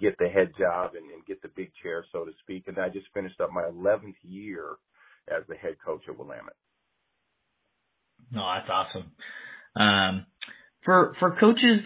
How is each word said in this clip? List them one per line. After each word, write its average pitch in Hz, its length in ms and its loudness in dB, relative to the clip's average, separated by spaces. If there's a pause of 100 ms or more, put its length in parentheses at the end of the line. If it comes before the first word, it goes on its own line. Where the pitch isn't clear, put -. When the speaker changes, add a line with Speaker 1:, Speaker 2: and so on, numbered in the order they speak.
Speaker 1:
get 101 160 0
the 87 100 2
head 90 300 4
job 90 380 0
and, 78 160 -18
and 82 160 -20
get - 160 -12
the 80 120 -18
big 92 160 -12 (120)
chair, 85 280 -8
so 85 140 -8
to 80 60 -16 (100)
speak. 92 240 -14
And 92 140 -8
I 92 100 -2
just 92 240 -12
finished 95 260 -8
up 87 140 -2
my 85 140 -4
eleventh 95 560 -2
year 87 540 -12 (500)
as 80 200 -6
the 80 60 -12
head 80 220 -8 (100)
coach 78 220 -6
at 60 100 -14
Willamette. 64 380 -16 (1800)
Speaker 2:
No, 110 100 -6
that's 92 300 -4
awesome. 95 400 -4 (640)
Um, 98 500 4 (580)
for, 185 360 6
for 175 200 2
coaches 226 460 6